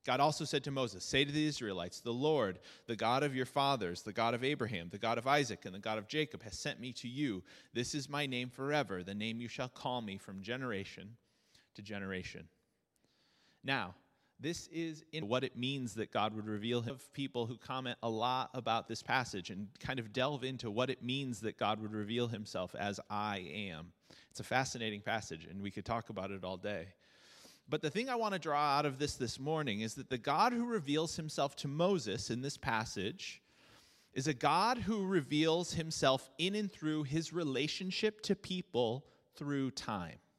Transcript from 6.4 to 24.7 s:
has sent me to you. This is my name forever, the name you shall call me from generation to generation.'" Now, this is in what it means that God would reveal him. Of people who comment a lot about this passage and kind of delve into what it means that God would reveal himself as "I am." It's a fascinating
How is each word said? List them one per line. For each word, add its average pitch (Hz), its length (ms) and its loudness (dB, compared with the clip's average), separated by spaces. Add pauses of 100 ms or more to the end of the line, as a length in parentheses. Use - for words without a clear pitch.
has 110 140 -10
sent - 220 -6
me 123 140 -8
to - 140 -10
you. 123 360 -2 (300)
This 120 220 -2
is 139 120 -4
my 143 180 0
name 127 240 -2
forever, 131 540 0
the 98 120 -6
name 113 260 -2
you 120 60 -6
shall 127 200 -4
call 127 340 -2
me 98 160 -6
from 98 240 -10
generation 110 760 -6 (560)
to 107 80 -14
generation.'" 98 680 -6 (1160)
Now, 127 320 0 (440)
this 160 280 -4
is 160 440 -6
in 151 160 -4
what 127 160 4
it - 140 -4
means 123 380 -2
that 107 160 -4
God 107 240 2
would 107 100 -6
reveal 110 360 0
him. 117 120 -4
Of - 200 -14
people 127 340 -2
who 117 100 -8
comment 131 460 -6
a 117 60 0
lot 120 440 0
about 113 340 0
this 113 140 -6
passage 120 480 0
and 101 200 -8 (100)
kind 135 180 -4
of 110 160 -6
delve 127 300 2
into 127 260 -4
what 123 200 2
it 123 120 -4
means 123 380 -2
that 107 180 -4
God 107 240 2
would 107 120 -6
reveal 113 340 0
himself 104 480 -4
as 101 240 -2 (100)
"I 104 300 0
am." 87 540 -8 (360)
It's - 100 -14
a 107 40 -6
fascinating 117 580 0